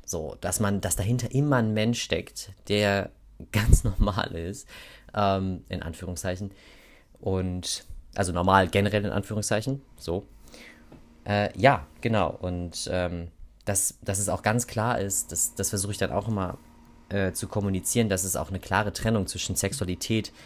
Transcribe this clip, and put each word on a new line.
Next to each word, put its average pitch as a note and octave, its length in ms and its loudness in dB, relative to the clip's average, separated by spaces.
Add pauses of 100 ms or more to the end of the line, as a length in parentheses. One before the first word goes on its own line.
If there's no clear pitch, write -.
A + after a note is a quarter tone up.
so, D#2 360 -6
dass - 180 -2
man, G2+ 220 2
dass G2 140 -2
dahinter A#2 380 -2
immer C#3 240 4
ein A2 160 2
Mensch A2+ 280 0
steckt, - 500 -6 (160)
der G2+ 420 2 (220)
<laughs> - 200 -18
ganz G#2+ 320 6
normal G2+ 500 0
ist, E2+ 340 -8 (480)
ähm, F#2+ 540 0
in F#2 120 -6
Anführungszeichen. F2+ 720 -6 (680)
Und, F#2 640 -2 (300)
also F#2 180 0
normal F#2 340 6
generell G2+ 380 2
in F#2 60 -2
Anführungszeichen, G#2+ 720 -2 (160)
so. F2 280 -4 (1000)
Äh, G#2 340 0
ja, A#2+ 280 6 (140)
genau. G#2+ 280 2
Und, F2+ 600 -6
ähm, F2 380 -2 (360)
dass, - 360 -2
dass G2 180 -2
es G2+ 100 -2
auch - 140 -2
ganz A2+ 240 2
klar A2+ 320 0
ist, - 320 -2
das, - 240 -2
das - 140 0
versuche G2+ 220 -2
ich G#2 60 -4
dann F#2+ 140 0
auch - 160 0
immer, G2 300 -2 (520)
äh, F#2+ 220 2
zu - 160 -6
kommunizieren, G2+ 600 0
dass F#2 140 2
es F#2+ 120 -2
auch - 140 -4
eine F#2+ 100 -4
klare G#2 340 0
Trennung A2 340 0
zwischen - 280 -4
Sexualität G2 760 -2 (140)